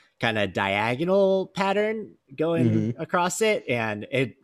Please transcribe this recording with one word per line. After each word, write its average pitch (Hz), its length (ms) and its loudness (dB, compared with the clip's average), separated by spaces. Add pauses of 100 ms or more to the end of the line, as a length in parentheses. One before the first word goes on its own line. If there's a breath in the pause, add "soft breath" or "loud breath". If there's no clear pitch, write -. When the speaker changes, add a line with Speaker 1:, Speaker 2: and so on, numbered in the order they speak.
(200 soft breath)
Speaker 1:
kind 113 180 0
of 98 140 0
diagonal 147 920 2
pattern 196 680 -2 (220)
going 131 360 2
Speaker 2:
Mm-hmm. 110 320 -2
Speaker 1:
across 175 380 -2
it. 214 280 2
And 110 440 -2
it 127 320 0